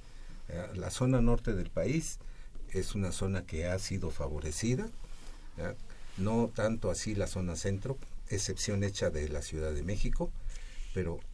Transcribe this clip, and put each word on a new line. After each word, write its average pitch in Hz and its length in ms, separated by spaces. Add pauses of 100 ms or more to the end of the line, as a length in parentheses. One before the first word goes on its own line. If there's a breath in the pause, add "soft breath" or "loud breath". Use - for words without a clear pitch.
(500 loud breath)
Eh, 85 260
la 90 140
zona 127 320
norte 117 320
del 87 160
país 123 500 (520 loud breath)
es - 240
una 98 180
zona 95 320
que 80 220
ha 92 120
sido 87 320
favorecida, 78 760 (680 loud breath)
eh, 87 160 (440 loud breath)
no 113 360
tanto 110 380
así 104 240
la 98 120
zona 87 280
centro, 104 420 (320)
excepción 101 540
hecha 98 260
de 76 200
la 73 120
Ciudad 78 320
de 73 100
México, - 460 (640 loud breath)
pero 85 280 (120)